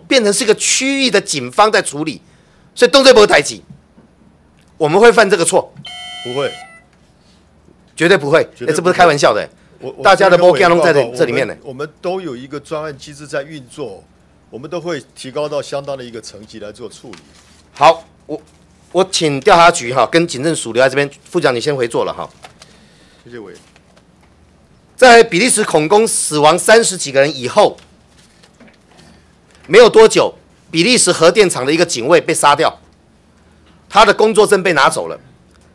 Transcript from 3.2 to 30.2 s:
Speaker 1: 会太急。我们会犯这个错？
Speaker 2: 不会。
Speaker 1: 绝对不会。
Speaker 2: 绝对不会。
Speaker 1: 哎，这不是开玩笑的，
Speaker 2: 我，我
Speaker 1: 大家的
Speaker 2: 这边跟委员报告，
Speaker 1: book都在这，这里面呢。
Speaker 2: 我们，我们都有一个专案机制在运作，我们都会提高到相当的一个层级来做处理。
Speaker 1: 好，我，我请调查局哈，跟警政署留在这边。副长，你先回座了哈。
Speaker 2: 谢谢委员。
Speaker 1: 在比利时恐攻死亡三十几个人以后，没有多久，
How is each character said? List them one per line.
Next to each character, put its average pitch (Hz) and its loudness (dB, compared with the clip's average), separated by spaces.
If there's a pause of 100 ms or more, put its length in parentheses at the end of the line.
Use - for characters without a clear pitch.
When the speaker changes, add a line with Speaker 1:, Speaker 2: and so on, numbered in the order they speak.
Speaker 1:
会 208 6
太 151 0
急。 113 -12 (1160)
我 151 0
们 165 2
会 226 6
犯 202 2
这 180 0
个 170 -2
错？ - -2 (520)
Speaker 2:
不 123 -12
会。 135 -4 (1400)
Speaker 1:
绝 165 0
对 190 4
不 143 -4
会。 151 4 (140)
Speaker 2:
绝 120 -14
对 - -4
不 151 -2
会。 - -
Speaker 1:
哎， - -4
这 175 -2
不 170 0
是 180 0
开 175 4
玩 151 2
笑 143 2
的， 95 -6 (320)
Speaker 2:
我， 131 -14
我 - -14
Speaker 1:
大 196 4
家 190 2
的 180 6
Speaker 2:
这 170 2
边 180 6
跟 - -
委 135 -2
员 180 4
报 170 4
告， 165 2
Speaker 1:
book 147 2
都 165 2
在 131 0
这， 123 -12
这 151 0
里 120 -6
面 135 -2
呢。 90 -12
Speaker 2:
我 - -20
们， - -14
我 135 -16
们 147 -14 (100)
都 185 -8
有 165 -12
一 123 -16
个 139 -14
专 151 -12
案 151 -14
机 147 -20
制 147 -20
在 139 -8
运 151 -18
作， 107 -14 (460)
我 107 -18
们 143 -16
都 175 -10
会 156 -8 (120)
提 - -18
高 147 -6
到 147 -6
相 143 -10
当 139 -10
的 131 -18
一 120 -18
个 113 -16
层 104 -20
级 113 -20
来 104 -16
做 107 -20
处 120 -20
理。 - -20 (560)
Speaker 1:
好， 160 2 (220)
我， 151 -14 (520)
我 180 0
请 147 -4
调 196 4
查 170 6
局 120 -8
哈， 123 0
跟 170 0
警 170 -10
政 160 -4
署 113 -10
留 120 2
在 135 4
这 127 -4
边。 143 -2 (220)
副 180 -4
长， 147 0
你 117 -4
先 147 -4
回 127 -4
座 117 -4
了 85 -6
哈。 80 -12 (960)
Speaker 2:
谢 120 -20
谢 120 -18
委 95 -18
员。 87 -20 (1300)
Speaker 1:
在 233 6
比 185 -2
利 226 0
时 214 -2
恐 156 0
攻 208 2
死 - -6
亡 151 2
三 226 4
十 185 -4
几 143 -10
个 135 2
人 143 0
以 123 -10
后， 160 0 (1900)
没 156 0
有 226 8
多 220 6
久， 139 0 (360)